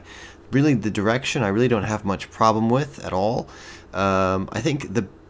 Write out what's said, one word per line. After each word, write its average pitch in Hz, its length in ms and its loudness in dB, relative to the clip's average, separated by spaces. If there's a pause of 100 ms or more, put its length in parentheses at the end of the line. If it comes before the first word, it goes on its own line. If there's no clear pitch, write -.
(500)
really, 143 220 4
the 110 180 0
direction 113 520 0
I 104 60 2
really 113 200 2
don't 110 140 2
have 104 240 -4
much 98 240 -4
problem 113 400 2
with 131 340 -2
at 90 80 -6
all. 101 380 -2 (420)
Um, 95 580 2
I 104 120 -4
think 143 320 -2
the 104 140 0 (220)